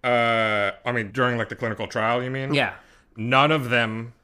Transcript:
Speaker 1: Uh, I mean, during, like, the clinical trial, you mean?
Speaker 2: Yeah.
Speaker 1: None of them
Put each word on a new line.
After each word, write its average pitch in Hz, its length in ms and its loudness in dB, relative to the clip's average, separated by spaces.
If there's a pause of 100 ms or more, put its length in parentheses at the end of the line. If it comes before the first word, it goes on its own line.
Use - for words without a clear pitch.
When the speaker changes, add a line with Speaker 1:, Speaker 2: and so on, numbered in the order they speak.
Speaker 1:
Uh, 113 680 2 (120)
I 123 80 -2
mean, 110 200 -4
during, 123 240 2
like, 113 140 -2
the 110 60 -8
clinical 110 300 -4
trial, 117 360 0
you 127 80 -6
mean? 135 240 -4
Speaker 2:
Yeah. 120 200 0 (420)
Speaker 1:
None 131 360 4
of 139 180 0
them 117 540 -2